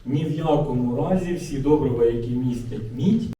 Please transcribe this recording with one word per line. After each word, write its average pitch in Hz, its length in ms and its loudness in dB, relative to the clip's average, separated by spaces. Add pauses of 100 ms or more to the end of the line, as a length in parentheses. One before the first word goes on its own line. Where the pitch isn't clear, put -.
Ні 156 180 0
в 151 120 -2
якому 127 600 0
разі 175 380 0
всі 147 240 -6
добрива, 135 460 2
які 117 260 0
містять 120 680 -4
мідь 202 320 2 (120)